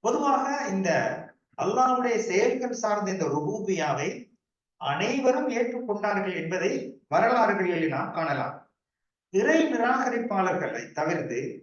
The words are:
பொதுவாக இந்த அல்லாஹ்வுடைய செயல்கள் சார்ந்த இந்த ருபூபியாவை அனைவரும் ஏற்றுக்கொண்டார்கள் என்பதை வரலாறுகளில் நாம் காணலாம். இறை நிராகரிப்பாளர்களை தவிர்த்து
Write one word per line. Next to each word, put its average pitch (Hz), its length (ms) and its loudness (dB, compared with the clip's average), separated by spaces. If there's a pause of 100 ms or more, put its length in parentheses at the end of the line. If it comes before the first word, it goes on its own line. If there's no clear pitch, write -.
பொதுவாக 269 420 2 (280)
இந்த 190 160 0 (720)
அல்லாஹ்வுடைய 247 520 2 (140)
செயல்கள் 247 520 0
சார்ந்த 208 300 0
இந்த 165 140 -2 (100)
ருபூபியாவை 156 760 -2 (720)
அனைவரும் 247 760 2
ஏற்றுக்கொண்டார்கள் 208 840 -2
என்பதை 170 300 0 (420)
வரலாறுகளில் 185 800 2
நாம் - 220 -4
காணலாம். 139 380 -2 (760)
இறை 285 260 6 (120)
நிராகரிப்பாளர்களை 233 1080 0 (160)
தவிர்த்து 147 420 -2 (240)